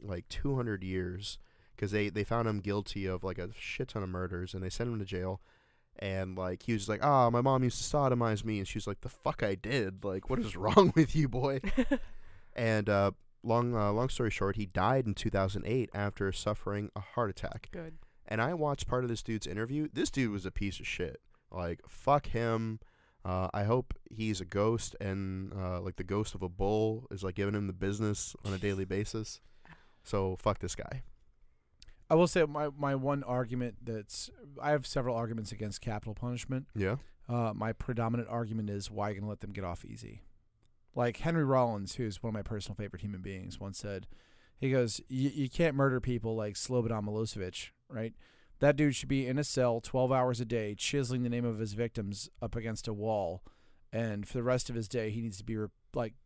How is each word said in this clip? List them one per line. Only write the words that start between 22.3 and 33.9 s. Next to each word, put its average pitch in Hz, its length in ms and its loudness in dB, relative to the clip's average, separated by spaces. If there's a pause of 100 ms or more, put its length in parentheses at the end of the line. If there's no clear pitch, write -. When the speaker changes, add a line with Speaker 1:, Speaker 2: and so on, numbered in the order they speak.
Speaker 1:
Uh, 92 280 0
I 101 120 0
hope 120 280 2 (160)
he's 107 320 -2
a 92 40 -6
ghost 107 560 2
and, 95 520 -4
uh, 90 280 -4
like, 92 160 -6
the 92 80 -6
ghost 98 320 0
of 90 60 -10
a 92 60 -2
bull 107 600 2
is, 95 140 -8
like, 95 100 -4
giving 101 200 2
him 101 120 0
the 95 60 -2
business 101 640 -2 (100)
on 98 100 -2
a 95 40 -2
daily 95 260 0
basis. 104 560 -4 (640)
So 95 320 0
fuck - 240 0
this 90 160 -4
guy. - 260 -6 (1080)
Speaker 3:
I 156 60 6
will 170 140 8
say 170 160 4
my, 151 240 0 (100)
my 139 160 2
one 139 300 0
argument 123 580 -2
that's, 110 480 -6 (320)